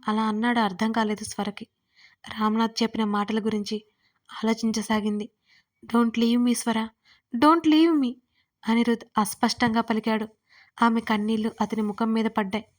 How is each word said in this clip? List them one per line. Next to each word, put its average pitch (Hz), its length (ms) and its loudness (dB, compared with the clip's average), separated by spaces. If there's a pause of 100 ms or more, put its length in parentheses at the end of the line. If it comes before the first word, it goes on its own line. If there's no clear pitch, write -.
అలా 214 140 0
అన్నాడో 226 380 0
అర్థం 214 320 0
కాలేదు 214 320 -2
స్వరకి. 208 420 -8 (640)
రామ్నాథ్ 220 540 -2
చెప్పిన 220 220 -2
మాటల 208 340 -2
గురించి 214 460 -4 (460)
ఆలోచించసాగింది. 214 960 -2 (560)
"Don't 233 340 0
leave 240 280 2
me, 240 100 2
స్వర, 220 320 -4 (480)
don't 311 300 6
leave 311 340 6
me," 247 140 -2 (540)
అనిరుద్ 226 360 2 (140)
అస్పష్టంగా 220 600 0
పలికాడు. 220 480 -2 (540)
ఆమె 226 180 4
కన్నీళ్లు 214 500 -2 (100)
అతని 214 220 -2
ముఖం 214 300 -2
మీద 220 120 0
పడ్డాయి. 214 400 -4 (140)